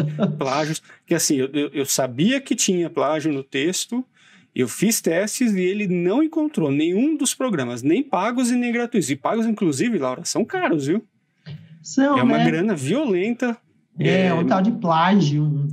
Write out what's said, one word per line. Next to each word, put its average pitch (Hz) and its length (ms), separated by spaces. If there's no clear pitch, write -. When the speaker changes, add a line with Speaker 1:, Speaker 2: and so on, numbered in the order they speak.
Speaker 1:
<laughs> 151 220
Speaker 2:
plágios, 151 440
que - 80
assim, 160 220
eu, 131 160
eu, 147 160
eu 143 160
sabia 143 560
que 269 160
tinha 175 320
plágio 147 440
no 135 100
texto, 175 600
eu 123 120
fiz 208 360
testes 208 520
e 185 60
ele 202 260
não 180 360
encontrou 302 480
nenhum 180 460
dos 277 180
programas, 131 480
nem 165 200
pagos 240 480
e 254 60
nem 240 160
gratuitos. 233 380
E 143 60
pagos, 220 280
inclusive, 208 540
Laura, 131 260
são - 180
caros, 240 440
viu? 190 180
Speaker 1:
São, 269 360
Speaker 2:
É 247 40
uma 240 160
Speaker 1:
né? 156 80
Speaker 2:
grana 190 280
violenta. 220 840
Speaker 1:
É, 180 300
Speaker 2:
É, 170 60
Speaker 1:
um 165 120
tal 190 160
de 214 100
plágio, 151 1000